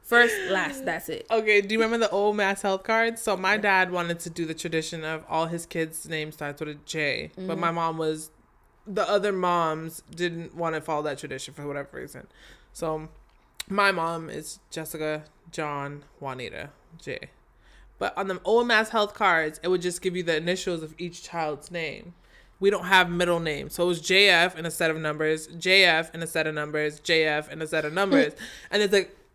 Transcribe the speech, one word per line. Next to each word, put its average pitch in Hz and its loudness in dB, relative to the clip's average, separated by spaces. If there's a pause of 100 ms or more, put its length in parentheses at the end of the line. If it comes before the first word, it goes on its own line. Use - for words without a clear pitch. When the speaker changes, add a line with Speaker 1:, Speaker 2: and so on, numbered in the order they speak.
Speaker 1:
first, 233 6 (140)
last, 185 -2
that's 165 -4
it. - -8
Speaker 2:
Okay, 214 4
do 196 -4
you 220 2
remember 226 2
the - 0
old 208 2
Mass 196 0
Health 190 0
cards? 226 0
So 196 0
my 190 2
Speaker 1:
Yeah. 208 -2
Speaker 2:
dad 185 4
wanted 170 -2
to 170 -10
do 165 -4
the 156 -6
tradition 160 -4
of 160 -6
all 160 0
his 170 -6
kids' 160 -6
names 156 -6
starts 147 -8
with 151 -6
a 147 -10 (120)
J, 151 -4
but 190 -12
Speaker 1:
Mm-hmm. 165 -4
Speaker 2:
my 170 2
mom 165 -2
was, 156 -2 (560)
the 196 -2
other 202 2
moms 170 0 (100)
didn't 170 -4
wanna 165 -2
follow 151 -2
that 143 -4
tradition 139 -10
for 147 -12
whatever 143 -8
reason. - -14 (460)
So 156 -4 (640)
my 196 4
mom 165 -4
is - -12 (100)
Jessica, 156 -6 (280)
John, 147 -6 (160)
Juanita, 127 -10 (300)
J. - -10 (680)
But - -4
on 196 -2
the 180 -4
old 233 4
Mass 220 4
Health 208 0
cards, 165 2
it 175 0
would 180 2
just 175 -4
give 180 -2
you 175 -4
the 165 0
initials 175 -2
of 156 -14
each 175 -10
child's 156 -6
name. 170 -8 (460)
We 196 6
don't 180 0
have 185 8
middle 175 2
names. 151 -6
So 175 0
it 175 4
was 170 0
J 190 6
F 175 4
in 165 -8
a 160 -4
set 160 0
of 156 -2
numbers, 156 -2
J 185 4
F 165 2
in 165 -8
a 160 -6
set 160 -2
of 156 -2
numbers, 151 -4
J 160 2
F 151 0
in 156 -10
a 156 -4
set 156 -2
of 151 -4
numbers. 196 4 (180)
Speaker 1:
<laughs> - -14
Speaker 2:
And 208 2
it's 202 2
like 190 2 (200)